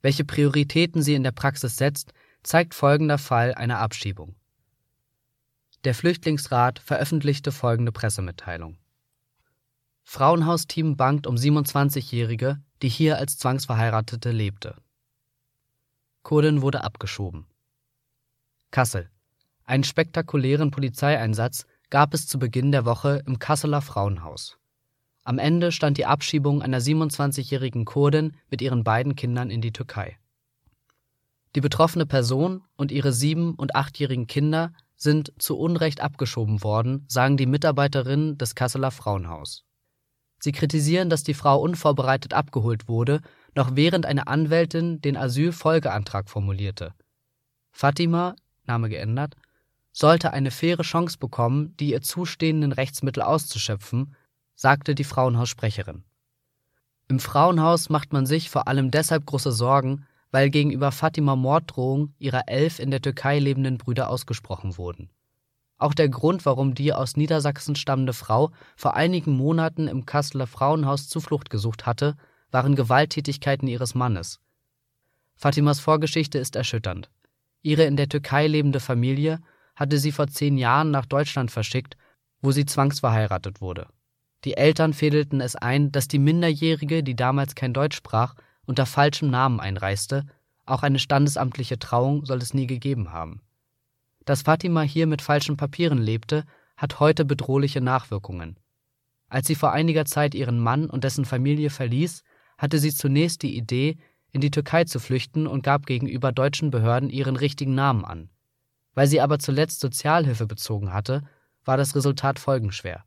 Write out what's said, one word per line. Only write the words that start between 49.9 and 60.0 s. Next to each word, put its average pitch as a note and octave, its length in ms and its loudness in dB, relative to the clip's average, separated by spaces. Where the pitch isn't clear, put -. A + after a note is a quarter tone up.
sollte E3 380 4
eine C3+ 180 -2
faire E3+ 300 0
Chance E3+ 360 -2
bekommen, C3+ 600 -2
die D3 120 0
ihr A#2 100 0
zustehenden D#3+ 680 0
Rechtsmittel C3+ 500 -4
auszuschöpfen, A#2+ 920 -2
sagte C#3+ 400 2
die C#3 80 -4
Frauenhaussprecherin. A#2 1000 -2
Im C3 120 2
Frauenhaus E3 680 4
macht D3 220 -2
man C#3 140 2
sich D#3+ 240 0
vor - 180 -2
allem C3+ 220 2
deshalb D3+ 360 0
große C#3 260 -2
Sorgen, C3 540 2